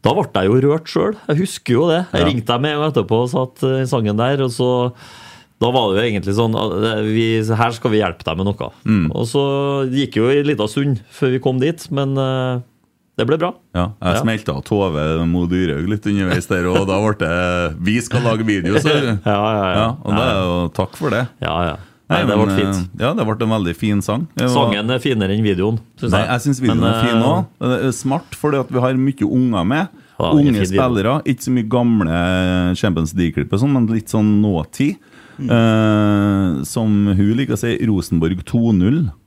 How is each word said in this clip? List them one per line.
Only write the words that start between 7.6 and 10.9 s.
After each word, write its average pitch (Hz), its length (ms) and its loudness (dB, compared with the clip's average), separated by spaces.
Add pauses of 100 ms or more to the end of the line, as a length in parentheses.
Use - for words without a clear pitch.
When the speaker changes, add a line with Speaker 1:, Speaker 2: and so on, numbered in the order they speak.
Speaker 1:
skal 113 200 -2
vi 107 100 4
hjelpe 90 220 -4
deg 80 140 -4
med 95 100 -2
noe. 104 240 -4 (140)
Speaker 2:
Mm. 92 280 2
Speaker 1:
Og 113 140 -2
så 139 180 0 (460)
gikk 131 240 -2
jo 113 140 2
en 143 160 2
liten 107 220 0
stund 139 340 -2 (100)